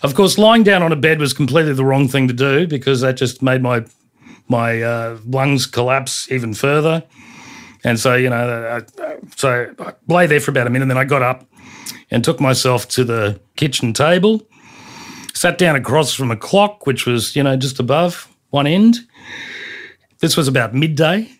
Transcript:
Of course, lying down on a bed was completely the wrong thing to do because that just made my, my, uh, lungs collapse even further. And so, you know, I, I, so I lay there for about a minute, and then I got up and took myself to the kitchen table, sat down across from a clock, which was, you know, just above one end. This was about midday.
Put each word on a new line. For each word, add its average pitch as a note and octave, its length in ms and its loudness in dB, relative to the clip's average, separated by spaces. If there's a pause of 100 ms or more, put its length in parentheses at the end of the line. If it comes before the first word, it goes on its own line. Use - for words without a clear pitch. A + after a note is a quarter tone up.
Of C#3 140 -2
course, G3 240 2
lying A3 240 6
down G3 180 4
on E3 100 2
a D#3 40 0
bed D#3 240 0
was C#3+ 140 -2
completely D3+ 400 0
the C3+ 120 0
wrong C3+ 220 2
thing C3 200 2
to B2+ 60 0
do C#3 320 2
because C3+ 360 -2
that C3 160 0
just B2+ 260 -4
made C3 180 2
my, B2 220 0 (640)
my, A#2 340 -2
uh, A#2 360 -4 (100)
lungs C3+ 400 0
collapse B2+ 640 -2
even A#2 240 -4
further. D3+ 480 0 (800)
And A#2+ 160 0
so, B2+ 140 2
you B2+ 160 2
know, B2 60 -2 (640)
I, - 40 -10
I, - 120 -10 (220)
so B2 420 -2
I - 140 -14 (140)
lay F3 200 4
there D3 120 2
for C#3+ 120 -4
about B2+ 160 0
a - 20 -2
minute, B2+ 140 0
and C3 80 0
then B2+ 80 0
I C3+ 40 2
got C#3 200 0
up B2+ 240 -4 (640)
and A#2 120 0
took D#3+ 160 0
myself B2+ 500 0
to - 140 0
the A2+ 360 -2 (160)
kitchen C3 360 -2
table, F3+ 520 2 (920)
sat F3 240 0
down E3+ 180 2
across C#3 380 0
from C3 160 -4
a A2+ 80 -4
clock, G3+ 480 0
which C3 220 -2
was, A#2+ 280 -2
you C#3+ 60 0
know, C#3 160 2
just C3 220 -6
above D3+ 480 -2 (240)
one C#3+ 160 0
end. G#3+ 320 4 (1200)
This B2+ 180 0
was D#3 100 2
about B2 280 0
midday. D#3+ 520 0 (120)